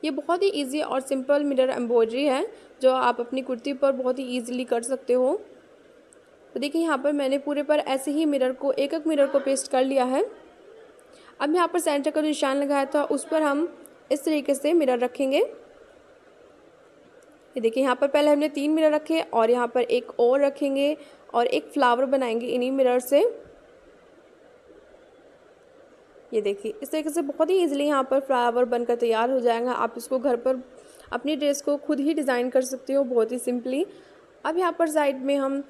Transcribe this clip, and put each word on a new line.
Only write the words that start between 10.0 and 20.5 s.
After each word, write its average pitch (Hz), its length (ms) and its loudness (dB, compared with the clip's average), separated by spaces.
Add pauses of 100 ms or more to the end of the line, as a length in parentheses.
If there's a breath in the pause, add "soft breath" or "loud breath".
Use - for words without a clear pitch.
है। 285 240 0 (1120 loud breath)
अब 294 140 0
यहाँ 349 140 2
पर 349 100 -2
सेंटर 294 320 0
का 311 100 -2
जो 302 60 0
निशान 285 300 0
लगाया 285 280 0
था 285 200 0
उस 277 240 -2
पर 311 140 0
हम 294 360 0 (340)
इस 285 120 -2
तरीके 285 300 0
से 294 180 0
मिरर 262 260 4
रखेंगे। 262 400 0
ये 508 160 0 (2000)
देखिए, 226 260 0
यहाँ 262 120 2
पर 285 140 0
पहले 294 220 4
हमने 294 200 2
तीन 294 200 -2
मिरर 311 220 4
रखे 311 300 0
और 226 280 2
यहाँ 240 180 2
पर 247 140 0
एक - 380 -2
और 254 200 4
रखेंगे 277 560 0 (380 loud breath)